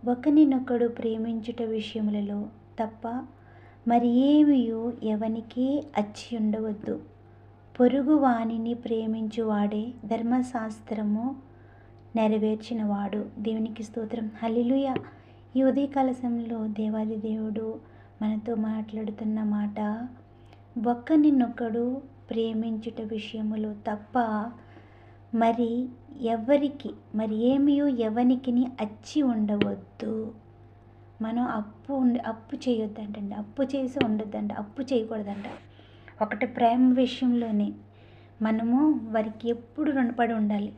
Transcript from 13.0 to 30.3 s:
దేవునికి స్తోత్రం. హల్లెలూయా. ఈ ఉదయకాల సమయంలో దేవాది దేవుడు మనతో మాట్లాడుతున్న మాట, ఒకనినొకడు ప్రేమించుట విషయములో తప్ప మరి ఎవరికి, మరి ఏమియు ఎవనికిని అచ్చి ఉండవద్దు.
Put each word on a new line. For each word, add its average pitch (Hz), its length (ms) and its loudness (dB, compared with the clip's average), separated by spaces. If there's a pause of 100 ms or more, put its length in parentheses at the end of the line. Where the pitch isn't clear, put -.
దేవునికి 220 440 -2
స్తోత్రం. 220 480 -6 (120)
హల్లెలూయా. 240 520 2 (600)
ఈ 262 60 4
ఉదయకాల 269 500 2
సమయంలో 233 540 -4
దేవాది 214 500 -2
దేవుడు 220 640 -4 (420)
మనతో 214 320 -2
మాట్లాడుతున్న 214 880 -4
మాట, 208 680 -2 (760)
ఒకనినొకడు 240 1160 2 (280)
ప్రేమించుట 226 680 -2
విషయములో 214 720 -4
తప్ప 214 720 -2 (880)
మరి 233 520 2 (360)
ఎవరికి, 247 680 0 (240)
మరి 220 220 -2
ఏమియు 277 500 4
ఎవనికిని 247 800 2 (140)
అచ్చి 214 420 -4
ఉండవద్దు. 214 1120 -2 (880)